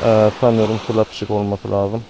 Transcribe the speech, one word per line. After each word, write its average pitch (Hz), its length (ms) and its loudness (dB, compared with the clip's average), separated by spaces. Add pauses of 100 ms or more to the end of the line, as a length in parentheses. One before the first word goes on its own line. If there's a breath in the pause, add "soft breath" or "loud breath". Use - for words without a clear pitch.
Ee, 107 260 4 (100)
sanıyorum 110 460 2
slapstick 110 440 -4
olması 101 400 -4
lazım. 101 400 -2